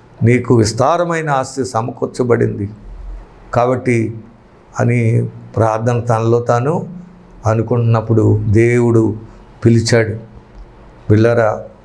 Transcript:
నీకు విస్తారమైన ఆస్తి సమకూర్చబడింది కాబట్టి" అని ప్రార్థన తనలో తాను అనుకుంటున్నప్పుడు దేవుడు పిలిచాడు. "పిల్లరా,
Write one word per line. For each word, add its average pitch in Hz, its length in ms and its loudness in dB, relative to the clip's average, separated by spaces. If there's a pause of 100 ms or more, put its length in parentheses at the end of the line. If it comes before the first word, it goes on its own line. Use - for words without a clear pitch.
(220)
నీకు 120 320 2
విస్తారమైన 151 760 0
ఆస్తి 131 340 -4
సమకూర్చబడింది 117 1040 -2 (840)
కాబట్టి" 120 600 0 (680)
అని 117 460 0 (300)
ప్రార్థన 113 440 0
తనలో 117 400 0
తాను 127 460 -2 (600)
అనుకుంటున్నప్పుడు 113 1000 2
దేవుడు 113 680 2 (480)
పిలిచాడు. 113 500 2 (960)
"పిల్లరా, 113 520 2 (220)